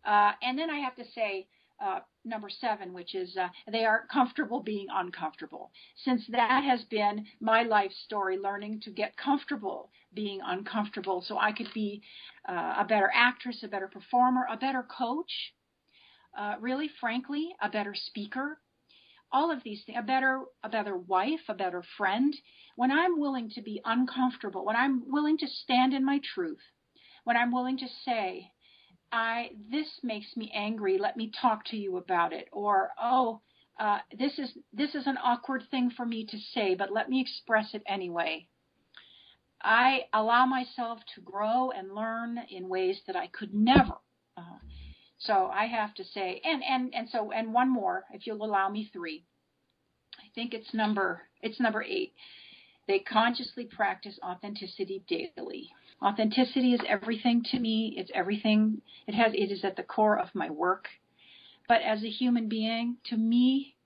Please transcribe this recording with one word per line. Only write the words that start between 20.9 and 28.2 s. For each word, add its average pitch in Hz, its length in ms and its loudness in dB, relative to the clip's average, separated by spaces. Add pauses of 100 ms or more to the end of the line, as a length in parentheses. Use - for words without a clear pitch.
wife, 190 440 0 (100)
a 214 60 -2
better 180 280 -4 (140)
friend. 233 380 2 (400)
When 247 160 2
I'm 330 280 4
willing 262 360 -2
to 233 60 -10
be 208 240 -8
uncomfortable, 247 800 0
when 214 100 0
I'm 262 340 2
willing 302 300 2
to 285 80 -2
stand 254 460 2
in 269 120 2
my 277 140 2 (160)
truth, 170 260 -4 (640)
when 233 140 2
I'm 240 140 2
willing 254 260 0
to 262 100 -8 (180)
say, 190 460 -4 (600)